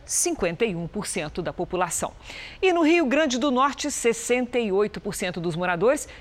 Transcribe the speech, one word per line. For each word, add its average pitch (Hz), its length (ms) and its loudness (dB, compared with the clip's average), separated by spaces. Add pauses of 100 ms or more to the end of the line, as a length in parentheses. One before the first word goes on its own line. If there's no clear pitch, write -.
cinquenta 208 600 -2
e 190 120 -2
um 170 100 -6
por 190 200 -6
cento 170 360 -6
da 151 100 -4
população. 175 600 -4 (500)
E 381 100 6
no 339 100 4
Rio 320 240 6
Grande 262 320 2
do 285 120 2
Norte, 269 400 0
sessenta 247 680 0
e 214 100 0
oito 202 300 0
por 202 140 -8
cento 180 260 -4
dos 165 160 -2
moradores 180 500 2 (140)